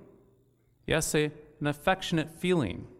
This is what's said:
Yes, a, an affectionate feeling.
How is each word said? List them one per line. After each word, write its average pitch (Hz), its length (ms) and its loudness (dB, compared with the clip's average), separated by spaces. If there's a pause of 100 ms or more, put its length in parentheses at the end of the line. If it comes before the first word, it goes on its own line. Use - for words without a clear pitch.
(880)
Yes, 156 280 0
a, 151 180 2 (280)
an 147 60 0
affectionate 156 640 0
feeling. 147 560 0 (140)